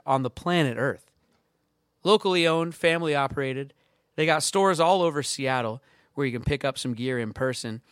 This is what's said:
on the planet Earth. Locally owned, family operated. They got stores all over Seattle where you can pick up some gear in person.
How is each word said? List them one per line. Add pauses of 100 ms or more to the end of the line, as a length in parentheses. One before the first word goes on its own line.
on
the
planet
Earth. (920)
Locally
owned,
family
operated. (420)
They
got
stores
all
over
Seattle (320)
where
you
can
pick
up
some
gear
in
person.